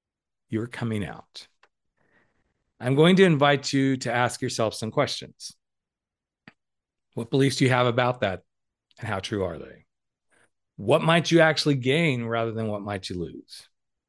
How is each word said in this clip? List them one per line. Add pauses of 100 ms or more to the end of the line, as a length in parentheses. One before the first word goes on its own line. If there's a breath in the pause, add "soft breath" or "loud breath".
(480)
you're
coming
out. (1300)
I'm
going
to
invite
you
to
ask
yourself
some
questions. (1600)
What
beliefs
do
you
have
about
that, (560)
and
how
true
are
they? (920)
What
might
you
actually
gain
rather
than
what
might
you
lose? (400)